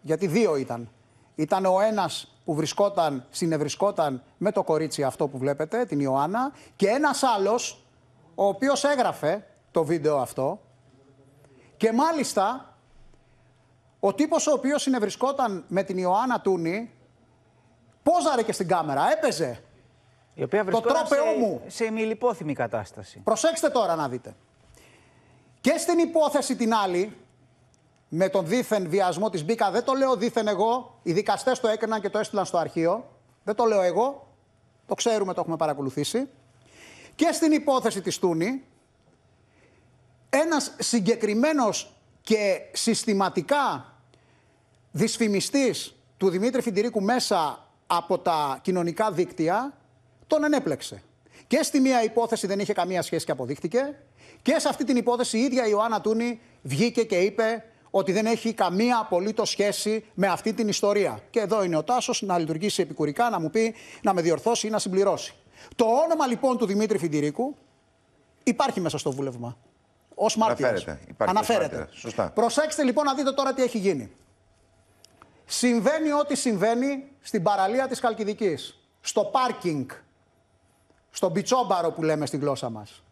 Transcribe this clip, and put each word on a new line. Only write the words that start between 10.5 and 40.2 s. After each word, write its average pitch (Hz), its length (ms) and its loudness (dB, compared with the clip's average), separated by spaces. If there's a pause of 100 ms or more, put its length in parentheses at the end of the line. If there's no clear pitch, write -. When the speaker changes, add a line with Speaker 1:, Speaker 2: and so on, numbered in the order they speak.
Speaker 1:
Και 220 160 2
μάλιστα, 262 840 0 (1200)
ο 196 140 2
τύπος 311 320 2
ο 302 60 4
οποίος 277 300 0
συνευρισκόταν 247 840 -2
με 190 140 0
την 190 160 -4
Ιωάννα 202 420 0
Τούνη, 185 500 -2 (1120)
πόζαρε 294 400 2
και 220 100 -2
στην 180 160 -4
κάμερα, 160 440 2
έπαιζε. 151 500 -2 (720)
Speaker 2:
Η - 80 -6
οποία 202 220 0
Speaker 1:
Το - 0 -
Speaker 2:
βρισκόταν 233 420 2
Speaker 1:
τρόπεό 294 260 2
Speaker 2:
σε, 277 60 0
Speaker 1:
μου. 240 280 -2
Speaker 2:
σε 226 180 -6
ημιλιπόθυμη 220 680 -2
κατάσταση. 110 680 -8
Speaker 1:
Προσέξτε 311 440 2
τώρα 202 260 2
να 151 140 -2
δείτε. 120 260 -10 (1300)
Και 285 180 2
στην 339 200 2
υπόθεση 302 580 2
την 233 180 2
άλλη, 196 420 0 (1000)
με 185 120 2
τον 185 180 0
δίθεν 208 420 0
βιασμό 185 420 0
της 165 140 -4
Μπίκα, 220 260 0
δεν 226 140 -2
το 269 80 0
λέω 262 240 2
δίθεν 220 320 -2
εγώ, 220 540 -2
οι 170 100 -2
δικαστές 208 480 0
το 233 80 0
έκαναν 220 320 -2
και 190 100 -4
το 208 80 -2
έστειλαν 202 260 -2
στο 175 140 -2
αρχείο, 170 520 -2 (340)
δεν 214 100 -4
το 240 100 2
λέω 214 160 2
εγώ, 202 460 0 (600)
το - 80 -4
ξέρουμε, 208 400 0
το 180 60 -4
έχουμε 165 160 -4
παρακολουθήσει. 151 720 -2 (840)
Και 320 180 2
στην 320 200 4
υπόθεση 269 480 2
της 170 180 -4
Τούνη, 185 440 0 (1700)